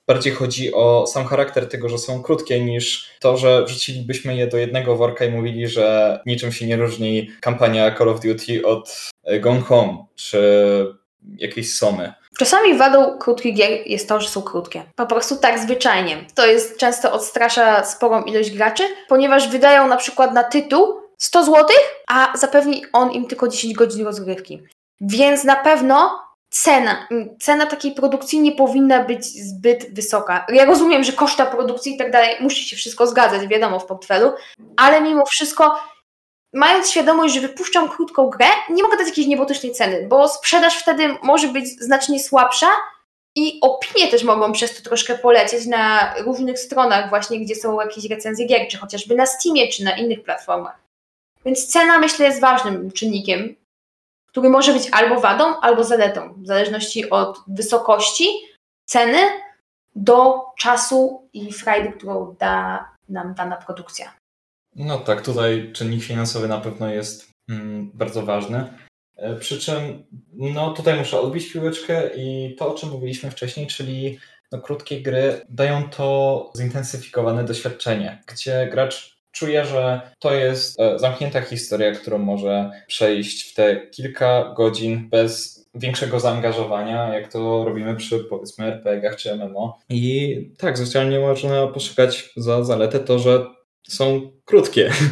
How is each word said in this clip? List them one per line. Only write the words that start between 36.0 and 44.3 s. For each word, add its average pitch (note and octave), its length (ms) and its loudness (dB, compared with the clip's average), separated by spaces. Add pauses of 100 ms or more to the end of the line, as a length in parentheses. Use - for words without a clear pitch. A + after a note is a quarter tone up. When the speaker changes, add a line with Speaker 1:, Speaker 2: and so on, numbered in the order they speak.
Speaker 2:
mając E4+ 380 4
świadomość, D#4+ 420 4
że C4 80 -2
wypuszczam E4 480 -2
krótką C#4 400 0
grę, G#3+ 160 2 (240)
nie F4+ 140 2
mogę A4 140 2
dać F#4 100 0
jakiejś D4+ 200 -2
niebotycznej C#4 440 -2
ceny, F#3+ 360 -2
bo C4+ 200 6
sprzedaż E4+ 500 2
wtedy D4+ 460 0
może D4 240 4
być B3+ 320 -6
znacznie C4+ 400 0
słabsza C4 480 2 (680)
i D4+ 260 -2
opinie C4+ 500 2
też A#3 120 2
mogą G#3+ 280 2